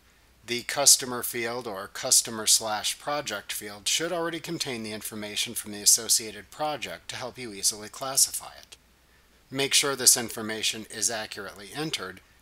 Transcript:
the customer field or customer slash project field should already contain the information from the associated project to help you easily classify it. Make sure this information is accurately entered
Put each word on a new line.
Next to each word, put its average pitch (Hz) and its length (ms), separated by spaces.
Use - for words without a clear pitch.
the 120 200
customer 127 580
field 117 460
or 98 260
customer 117 540
slash 107 500
project 127 560
field 104 340
should 165 240
already 165 280
contain 139 420
the 107 120
information 107 600
from 104 200
the 104 100
associated 104 680
project 120 600
to 113 60
help 117 220
you 120 160
easily 104 360
classify - 680
it. - 180
Make 135 240
sure 139 200
this 123 220
information 110 720
is 110 220
accurately 101 640
entered 101 460